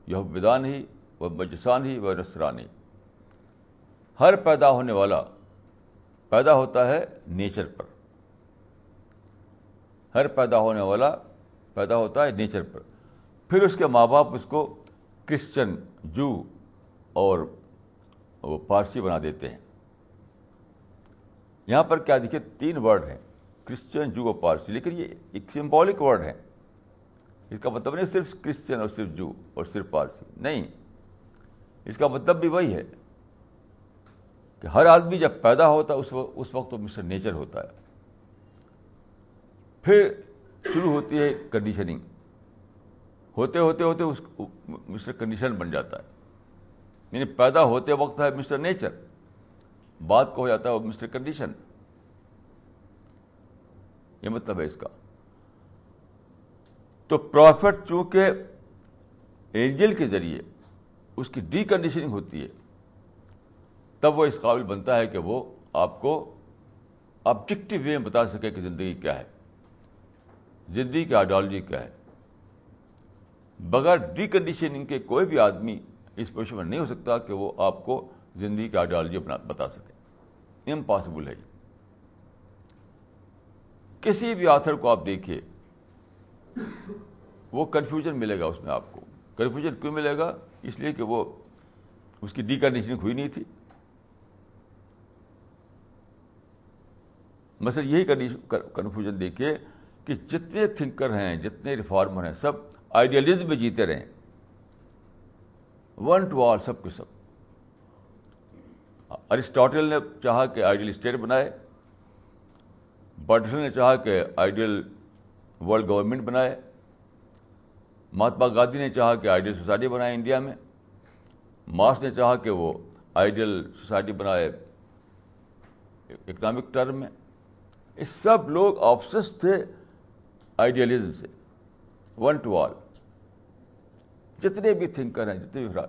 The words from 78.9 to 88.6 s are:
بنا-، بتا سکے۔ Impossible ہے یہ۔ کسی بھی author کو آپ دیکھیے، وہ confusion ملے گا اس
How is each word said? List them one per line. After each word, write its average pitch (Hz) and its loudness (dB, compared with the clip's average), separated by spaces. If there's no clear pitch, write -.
بنا-، 71 -8
بتا 67 -8
سکے۔ - -20
Impossible 98 -4
ہے 65 -12
یہ۔ 50 -20
کسی 220 -2
بھی 175 0
author 147 4
کو 120 0
آپ 110 2
دیکھیے، 95 -8
وہ 135 -2
confusion 151 -4
ملے 104 -4
گا 82 -2
اس 82 -6